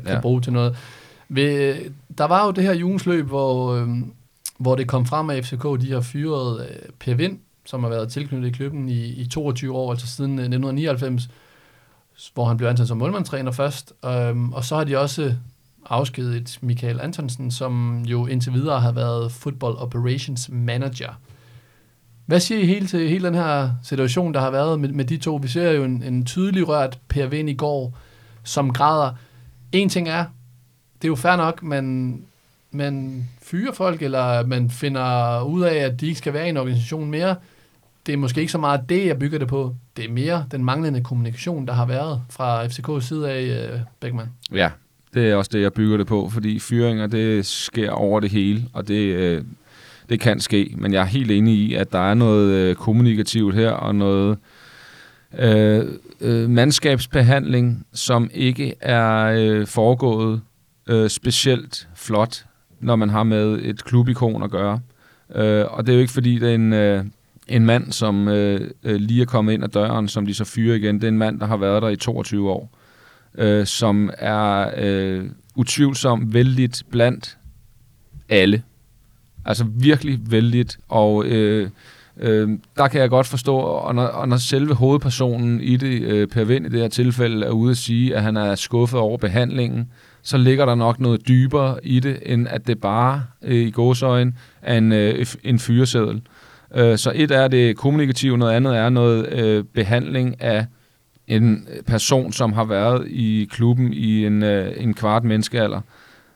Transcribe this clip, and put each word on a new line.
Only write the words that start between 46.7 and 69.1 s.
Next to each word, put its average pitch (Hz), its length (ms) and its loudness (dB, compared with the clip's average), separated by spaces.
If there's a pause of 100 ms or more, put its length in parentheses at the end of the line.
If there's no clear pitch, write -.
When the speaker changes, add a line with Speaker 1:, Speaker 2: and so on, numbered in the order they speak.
Speaker 2:
det 110 380 0
sker - 460 -4
over 104 280 0
det 104 100 -2
hele, 104 440 0
og 101 140 -8
det, 101 280 0
øh, 87 280 0 (680)
det 117 100 0
kan - 200 2
ske. 104 380 0
Men 101 160 -2
jeg 95 80 2
er 92 40 2
helt 113 260 -2
enig 110 240 4
i, 107 180 2
at 95 180 -2
der 92 80 0
er 98 140 2
noget, 107 380 4
øh, 92 240 2
kommunikativt 110 800 2
her, 110 160 2
og 104 240 -2
noget, 101 420 2 (1040)
øh, 107 460 4 (360)
øh, 117 280 0
mandskabsbehandling, 127 1400 2
som 117 400 0
ikke 127 480 -2
er, 113 440 2
øh, 110 420 2
foregået, 113 760 0 (460)
øh, 110 220 2
specielt - 840 -2
flot, 110 500 -2 (340)
når 120 160 0
man 110 140 2
har 107 140 2
med 107 380 2
et - 220 -6
klubikon 123 600 2
at 101 80 -4
gøre. 101 280 -2 (560)
Øh, 107 340 2
og 113 160 -6
det 127 80 2
er - 20 6
jo 123 60 8
ikke, 127 120 0
fordi 123 260 2
det 120 100 2
er 117 60 2
en... 110 180 4
Øh, 101 320 2 (420)
en 117 180 4
mand, 120 260 2
som, 101 360 0
øh, 104 440 0 (120)
øh, 107 120 0
lige 110 260 2